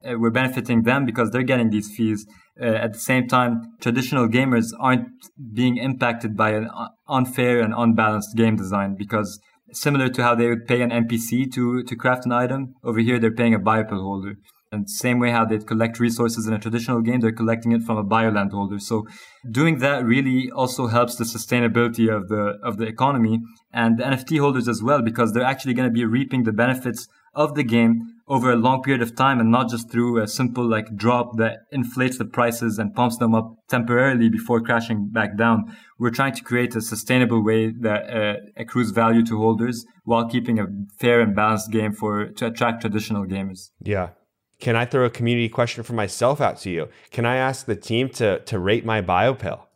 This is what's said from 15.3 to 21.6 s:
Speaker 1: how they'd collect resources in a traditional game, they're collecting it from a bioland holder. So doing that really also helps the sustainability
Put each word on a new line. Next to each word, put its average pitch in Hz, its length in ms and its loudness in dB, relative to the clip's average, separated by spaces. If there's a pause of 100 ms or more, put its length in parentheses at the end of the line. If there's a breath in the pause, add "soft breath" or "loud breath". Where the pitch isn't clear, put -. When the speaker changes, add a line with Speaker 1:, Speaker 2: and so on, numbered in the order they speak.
Speaker 1:
how 117 160 2
they'd 110 200 -2
collect 113 320 0
resources 117 480 0
in 110 60 0
a 107 60 -2
traditional 117 420 -2
game, 117 200 0
they're 113 120 2
collecting 113 400 0
it 117 120 2
from 113 120 -2
a 104 80 -2
bioland 107 480 2
holder. 101 260 -4
So 107 280 -4 (440 loud breath)
doing 151 280 2
that 131 260 0
really 131 460 2
also 127 380 -2
helps 120 280 2
the 117 80 -2
sustainability 117 880 0